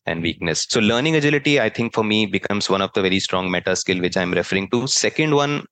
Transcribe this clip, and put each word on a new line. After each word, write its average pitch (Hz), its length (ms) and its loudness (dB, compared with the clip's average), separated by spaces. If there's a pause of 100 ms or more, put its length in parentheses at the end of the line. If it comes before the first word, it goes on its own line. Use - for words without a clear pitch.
and 82 160 -4
weakness. 82 480 -4
So 120 100 2
learning 120 360 2
agility, 147 440 2
I 110 80 2
think 117 260 -4
for 113 100 0
me, 107 240 2
becomes 98 420 -2
one 98 140 2
of 95 100 -4
the 104 80 0
very 95 180 2
strong 92 300 -2
meta 90 260 0
skill, 92 240 -2
which 87 160 -2
I'm 90 160 0
referring 90 380 0
to. 123 180 0
Second 147 480 0
one, 143 360 0